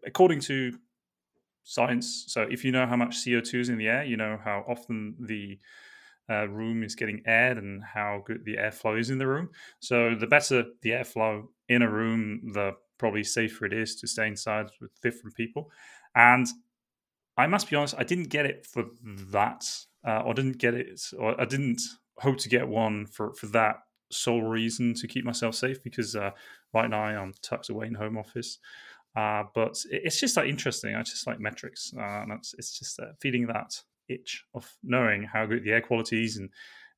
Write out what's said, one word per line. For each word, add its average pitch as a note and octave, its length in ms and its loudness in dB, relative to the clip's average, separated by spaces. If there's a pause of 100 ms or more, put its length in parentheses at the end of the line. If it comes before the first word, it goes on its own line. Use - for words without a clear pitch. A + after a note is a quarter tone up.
according E3+ 360 6
to C3 360 -2 (840)
science. A#2+ 640 0
So - 160 0
if B2+ 220 -4
you C3 60 4
know B2+ 140 4
how B2 120 2
much A#2+ 200 0
C A#2+ 180 2
O A#2 60 4
two A#2+ 180 -2
is B2 100 0
in A#2+ 80 0
the A2 100 0
air, B2 160 2
you B2 140 -2
know G#2+ 260 -2
how G2+ 240 -2
often A2+ 520 -6
the, G2+ 400 -8 (720)
uh, G#2+ 180 0
room A2+ 360 -2
is G#2+ 120 -6
getting G#2+ 300 -4
aired A#2 320 6
and G2+ 260 -8
how G#2 420 -4
good - 200 -8
the G#2+ 100 -6
airflow G#2+ 440 -2
is A#2 100 0
in C3+ 80 0
the C3 100 0
room. D#3 220 -2 (300)
So A#2 360 4
the G#2+ 120 0
better C3+ 380 6 (160)
the A2+ 100 0
airflow A2 560 -2 (200)
in B2 140 8
a A#2 80 6
room, A2 640 0
the G2 220 0 (220)
probably G#2+ 260 0
safer A2 420 0
it G2 80 -2
is A2 240 -2
to - 100 -10
stay A2 200 0
inside G#2+ 400 -4 (120)
with A#2 120 -16 (100)
different A#2 340 -2
people. A#2 340 -6 (460)
And A#2+ 320 10 (920)
I C3+ 100 6
must G3 220 0
be D#3 60 2
honest, C#3+ 220 2
I C#3 60 -2
didn't E3+ 260 -2
get D3 160 2
it C#3 200 -4
for - 200 -4 (460)
that, - 380 2 (380)
uh, A2+ 140 2
or A#2+ 120 -2
didn't C3 260 0
get A#2+ 160 4
it, B2 260 -6 (160)
or A2 220 0
I B2+ 60 2
didn't C3 360 0 (380)
hope C3+ 180 2
to - 120 -6
get A#2+ 180 2
one G#2+ 400 -2
for, - 260 -8
for - 140 -14
that G#2+ 300 2 (340)
sole A#2+ 320 0
reason A2+ 520 0
to A#2 120 -6
keep A#2+ 180 -6
myself A#2 300 -2
safe, C3 280 -2
because, A2+ 320 -4
uh, G2+ 160 -2 (420)
right A2+ 160 2
now G#2+ 140 0
I G#2+ 100 -2
am F#2+ 280 -6
tucked - 280 -6
away A2 180 -6
in A2+ 80 -6
home G#2+ 220 -4
office. - 420 -10 (560)
Uh, G#2+ 280 0 (120)
but A2+ 360 0
it, - 140 -2
it's D#3+ 140 0
just, C4 180 2
like, C#3+ 100 -2
interesting. A#2+ 480 -4
I A#2 60 -2
just - 260 -8
like A2+ 120 -6
metrics, - 580 -10
uh, G#2 240 -6
and G#2 120 -8
it's, - 240 -12
it's - 200 -10
just, - 220 -10
uh, - 80 -10 (120)
feeling B2 280 0
that - 340 -6 (280)
itch - 340 -10 (100)
of - 160 -14 (140)
knowing A#2+ 400 2
how A2 220 -2
good A2 180 0
the G#2 80 0
air A2+ 100 4
quality A2+ 440 0
is A2 120 -4
and, F#2+ 120 -8 (480)